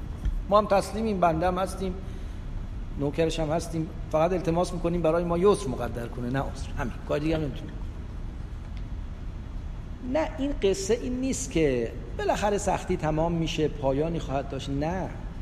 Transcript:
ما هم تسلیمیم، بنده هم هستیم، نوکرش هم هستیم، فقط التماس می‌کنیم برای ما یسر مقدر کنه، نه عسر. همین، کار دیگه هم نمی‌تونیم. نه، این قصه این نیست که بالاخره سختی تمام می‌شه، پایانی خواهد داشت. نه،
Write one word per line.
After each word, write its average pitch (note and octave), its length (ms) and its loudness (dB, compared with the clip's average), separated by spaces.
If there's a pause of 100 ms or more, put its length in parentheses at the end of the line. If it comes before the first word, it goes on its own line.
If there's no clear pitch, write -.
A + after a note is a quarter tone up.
(500)
ما G3+ 80 8
هم G#3+ 80 8
تسلیمیم، G3+ 540 2
بنده E3+ 280 4
هم F3+ 100 2
هستیم، F#3+ 360 -2 (1080)
نوکرش D#3 400 0
هم D#3 100 0
هستیم، D#3+ 400 -2 (220)
فقط D#3+ 200 4
التماس F3 420 2
می‌کنیم E3+ 280 2
برای E3 220 4
ما E3+ 140 2
یسر F#3 300 6
مقدر A#2+ 400 -4
کنه، B2 220 -4
نه C3+ 100 0
عسر. - 380 -4
همین، C#3 160 -2 (140)
کار D3 120 2
دیگه D#3 160 2
هم D#3 60 0
نمی‌تونیم. - 320 -4 (2500)
نه، D4+ 240 2
این C#4 140 0 (120)
قصه G3 380 4
این B3+ 200 -2
نیست C4 300 -2
که C3 400 4 (260)
بالاخره G#3+ 400 2
سختی F3 400 0
تمام D#3 340 2
می‌شه، D#3+ 360 2
پایانی D3 520 0
خواهد C3+ 300 -2
داشت. C3+ 200 -6
نه، D3+ 400 -2 (320)